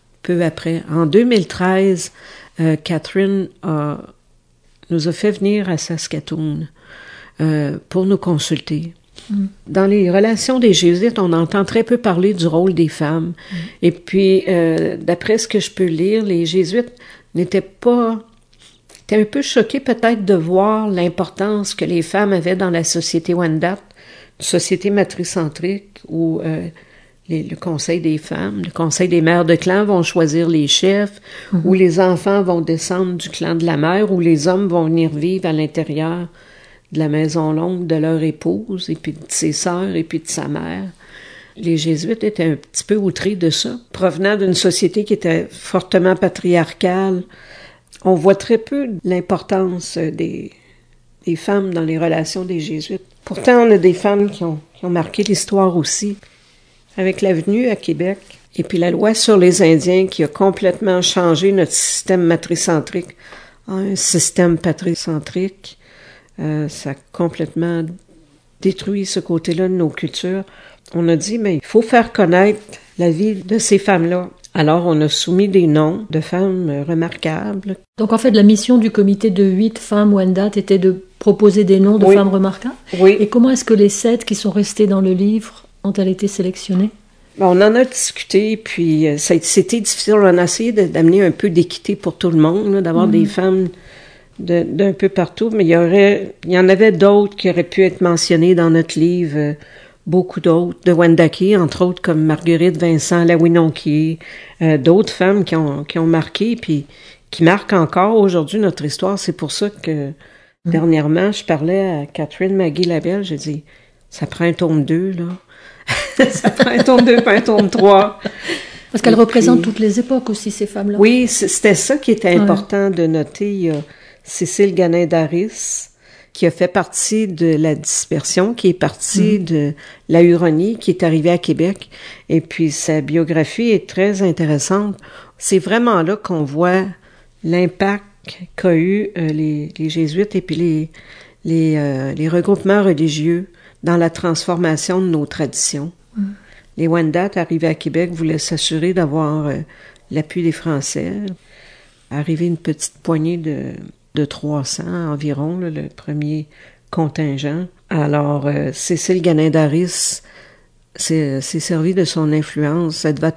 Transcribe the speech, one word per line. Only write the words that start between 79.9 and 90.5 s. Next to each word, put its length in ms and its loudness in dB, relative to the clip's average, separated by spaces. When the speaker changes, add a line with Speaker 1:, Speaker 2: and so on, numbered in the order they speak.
Speaker 2:
Wendat 440 2
était 220 2
de 260 2
proposer 460 4
des 160 6
noms 180 4
de 60 4
Speaker 1:
Oui. 100 8
Speaker 2:
femmes 140 6
remarquables. 460 -2
Speaker 1:
Oui. 200 6
Speaker 2:
Et 100 2
comment 200 4
est-ce 160 0
que 100 0
les 140 6
sept 380 -2
qui 80 -2
sont 160 -2
restés 360 0
dans 140 2
le 120 2
livre 520 -2
ont-elles 240 -2
été 200 -2
sélectionnées ? 640 -2
Speaker 1:
Ben, 80 2
on 160 6
en 120 6
a 100 4
discuté, 720 -2
puis, 500 0
euh, 80 0
ça, 240 0
c'était 400 0
difficile. 340 -2
On 240 6
a 60 4
essayé 280 -2